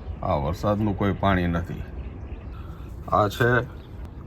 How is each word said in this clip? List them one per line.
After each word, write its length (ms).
આ 100
વરસાદનું 640
કોઈ 160
પાણી 340
નથી. 360
આ 200
છે 400